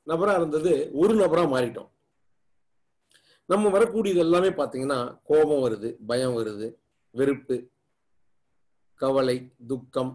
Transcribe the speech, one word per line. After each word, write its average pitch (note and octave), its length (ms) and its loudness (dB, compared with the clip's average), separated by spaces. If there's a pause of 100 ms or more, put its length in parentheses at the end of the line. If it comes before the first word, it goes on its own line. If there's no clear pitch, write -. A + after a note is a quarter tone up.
நபரா F3 280 0
இருந்தது D#3+ 380 0 (200)
ஒரு F3+ 220 4
நபரா F3 320 4
மாறிட்டோம். B2+ 420 -4 (1600)
நம்ம G3+ 200 2
வரக்கூடியது G3+ 500 2
எல்லாமே F3 300 4
பாத்தீங்கன்னா, C3+ 500 -4 (240)
கோபம் D3 380 4
வருது, A2+ 280 -2 (180)
பயம் B2+ 280 -2
வருது, G#2+ 320 -6 (480)
வெறுப்பு, C3 420 -2 (1400)
கவலை, C3+ 360 0 (320)
துக்கம், C3 480 -6